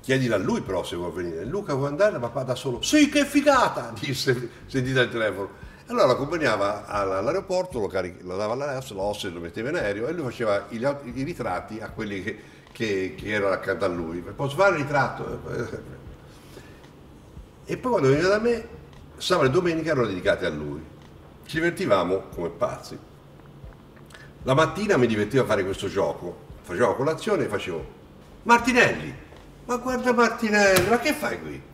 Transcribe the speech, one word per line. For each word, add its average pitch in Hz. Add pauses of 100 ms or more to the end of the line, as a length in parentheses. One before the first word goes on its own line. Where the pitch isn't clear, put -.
"Chiedilo 131
a -
lui 190
però 90
se 87
vuol 85
venire." 85
"Luca 170
vuoi 135
andare? 170
Papà 127
da 123
solo." 123
"Sì, 294
che 294
figata!" 240
<laughs> -
disse, 131 (160)
sentite 131
al 117
telefono. 101 (240)
Allora 233
lo -
accompagnava 110
all-, 101
all'aeroporto, 180
lo 98
caric-, 90
lo 90
dava 104
all'aereo, 135
lo 101
metteva 107
in 165
aereo 107
e 156
lui 170
faceva 107
i, 120 (380)
i 135
ritratti 107
a 101
quelli 101
che, 101 (360)
che, 98
che 95
erano 98
accanto 95
a -
lui. 85 (160)
"Posso 139
fare 190
il 147
ritratto?" 131 (2250)
E -
poi 156
quando 139
veniva 160
da 208
me, 233 (500)
sabato 170
e 127
domenica 160
erano 123
dedicati 92
a 85
lui. 76 (640)
Ci -
divertivamo 101 (100)
come 85
pazzi. - (1500)
La 123
mattina 170
mi 123
divertiva 110
a -
fare 104
questo 98
gioco. 87 (160)
Facevo 113
colazione 156
e -
facevo, 90 (580)
"Martinelli, 233 (520)
ma 240
guarda 247
Martinelli, 208
ma 240
che 302
fai -
qui?" 147 (120)